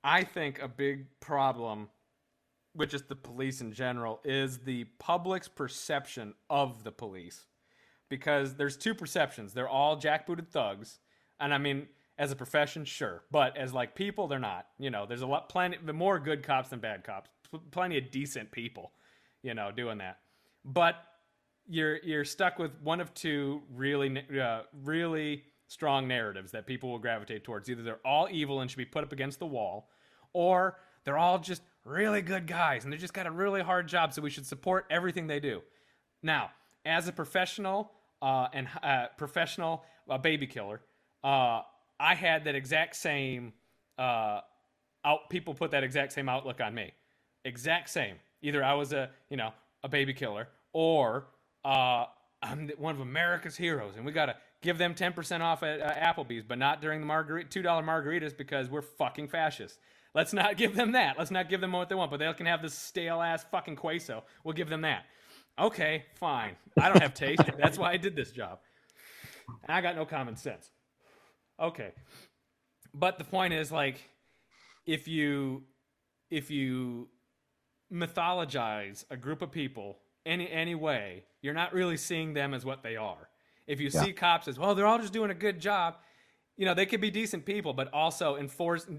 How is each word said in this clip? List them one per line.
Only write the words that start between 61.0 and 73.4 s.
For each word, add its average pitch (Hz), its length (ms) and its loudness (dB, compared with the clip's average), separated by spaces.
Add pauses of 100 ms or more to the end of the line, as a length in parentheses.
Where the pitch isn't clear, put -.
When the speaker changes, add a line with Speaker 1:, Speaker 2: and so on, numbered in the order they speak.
Speaker 1:
Let's 160 120 0
not 185 180 0
give 185 120 2
them 185 120 0
what 180 160 0
they 190 60 0
want, 175 160 2
but 143 100 -4
they 160 140 2
can 170 120 -4
have 170 160 2
this 156 120 -6
stale-ass 165 760 -2
fucking 165 260 -4
queso. 160 480 -4 (200)
We'll 160 100 -4
give 160 140 -4
them 156 140 -2
that. 131 220 0 (540)
Okay, 160 460 2 (100)
fine. 120 420 -2 (240)
I 156 80 8
don't 180 140 10
have 139 120 2
taste. 151 360 2
Speaker 2:
<laughs> 139 80 -6
Speaker 1:
That's 143 200 6
why 175 140 2
I 185 60 2
did 175 180 -2
this 123 140 -4
job. 104 300 -10 (1040)
And - 120 -4
I 185 60 2
got 175 120 0
no 156 120 -2
common 127 300 -4
sense. - 340 -10 (920)
Okay. 160 320 -4 (1000)
But 180 240 2
the 160 60 -10
point 185 280 2